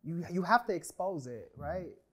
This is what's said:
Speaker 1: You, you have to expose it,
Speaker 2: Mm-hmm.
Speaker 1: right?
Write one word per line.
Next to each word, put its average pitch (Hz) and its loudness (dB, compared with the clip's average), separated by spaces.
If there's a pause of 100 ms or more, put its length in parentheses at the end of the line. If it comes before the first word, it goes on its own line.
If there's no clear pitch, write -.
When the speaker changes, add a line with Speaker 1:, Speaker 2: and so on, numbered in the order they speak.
Speaker 1:
You, 170 -2
you 180 2
have 233 6
to 208 2
expose 170 -4
it, 117 -10
Speaker 2:
Mm-hmm. 135 -12
Speaker 1:
right? 165 -4 (260)